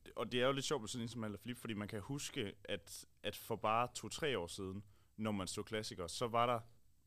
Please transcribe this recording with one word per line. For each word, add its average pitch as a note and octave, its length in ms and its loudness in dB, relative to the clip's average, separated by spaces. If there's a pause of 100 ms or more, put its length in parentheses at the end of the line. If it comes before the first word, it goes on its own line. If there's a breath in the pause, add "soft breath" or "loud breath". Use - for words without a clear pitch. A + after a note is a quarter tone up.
(160)
og A#2 160 -2
det B2 100 4
er B2 40 8
jo C#3 60 6
lidt C#3 120 0
sjovt C3+ 180 2
med G#2 60 -6
sådan A#2+ 140 -4
en A#2 60 -2
som A2+ 160 -4
Alaphilippe, G#2+ 360 -6
fordi A2+ 140 -4
man G#2 140 0
kan G#2+ 120 -4
huske, C#3 520 -2 (120)
at, - 420 -6 (160)
at G#2+ 140 -2
for - 200 -4
bare A2+ 380 4
to-tre A#2+ 440 0
år E2+ 80 0
siden, F#2+ 380 -4 (320 soft breath)
når A2 160 2
man F#2+ 140 0
så - 160 -2
klassikere, A2 460 -4
så - 200 0
var A#2 180 6
der A#2+ 140 4 (460)